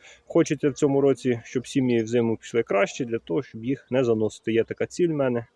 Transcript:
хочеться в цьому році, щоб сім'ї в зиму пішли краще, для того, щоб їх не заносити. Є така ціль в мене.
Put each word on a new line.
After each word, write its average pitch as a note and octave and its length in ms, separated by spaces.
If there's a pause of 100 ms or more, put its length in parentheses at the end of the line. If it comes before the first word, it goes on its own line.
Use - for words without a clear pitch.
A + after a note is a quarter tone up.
(260)
хочеться D3+ 440
в C3 40
цьому C#3 280
році, B2+ 420
щоб - 240
сім'ї B2 360
в A2 40
зиму A2+ 300
пішли - 260
краще, F#3+ 420
для A2+ 140
того, D#3 240
щоб A2+ 220
їх C3 260
не C3 120
заносити. A2 480
Є A2 120
така A#2 220
ціль F3 240
в D#3 60
мене. B2 300 (100)